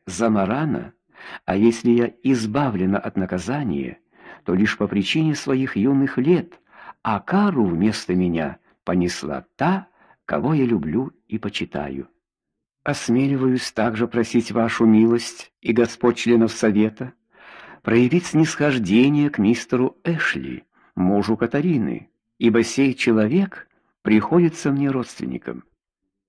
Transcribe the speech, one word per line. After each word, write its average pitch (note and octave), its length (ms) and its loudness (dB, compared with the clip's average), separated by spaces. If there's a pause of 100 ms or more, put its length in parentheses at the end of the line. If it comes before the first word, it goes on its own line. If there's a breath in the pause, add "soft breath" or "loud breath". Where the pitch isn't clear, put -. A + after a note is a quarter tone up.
замарана, G#2+ 840 -2 (520 loud breath)
а F#2 120 -2
если A#2 340 2
я A#2+ 220 2 (100)
избавлена A2 760 0
от - 180 -10
наказания, F#2 800 -6 (460 loud breath)
то F2 100 -2
лишь G2+ 220 0
по G2+ 120 -2
причине C3+ 460 0
своих C3 420 -2
юных C3+ 420 0
лет, D3+ 420 0 (420 loud breath)
а G#2 180 -2
кару F#3+ 440 0
вместо F2+ 500 0
меня E2 440 -2 (260)
понесла F2 640 -4 (100)
та, F#3 300 -2 (380 soft breath)
кого A#2 300 -2
я C#3 100 2
люблю A2+ 480 -2 (160)
и A2 100 -6
почитаю. C#2+ 720 -8 (720)
Осмеливаюсь C3 920 0
также A2 360 -2
просить A#2 420 0
вашу A2+ 360 0
милость A2+ 720 2
и - 120 -2
господ A#2 440 0
членов A2+ 360 2
совета G#2+ 600 0 (680 loud breath)
проявить B2 440 2
снисхождение C#3+ 1040 2
к - 80 -6
мистеру A#2+ 680 0
Эшли, C2+ 600 -4 (300 soft breath)
мужу G2+ 420 0
Катарины, A#2 720 -2 (300)
ибо A#2 240 4
сей C3+ 320 0
человек B2 760 0 (340)
приходится D#3 680 2
мне C#3 200 0
родственником. - 760 -8 (640)